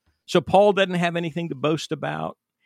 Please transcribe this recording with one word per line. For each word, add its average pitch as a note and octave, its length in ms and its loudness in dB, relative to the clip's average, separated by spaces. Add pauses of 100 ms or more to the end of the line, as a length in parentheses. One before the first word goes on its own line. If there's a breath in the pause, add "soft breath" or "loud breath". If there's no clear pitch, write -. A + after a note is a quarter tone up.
(260)
So - 140 2
Paul G3+ 320 4
doesn't F#3+ 220 2
have E3+ 240 0
anything E3+ 320 -4
to D3 60 -6
boast D3+ 360 -2
about. C#3+ 460 -6 (280)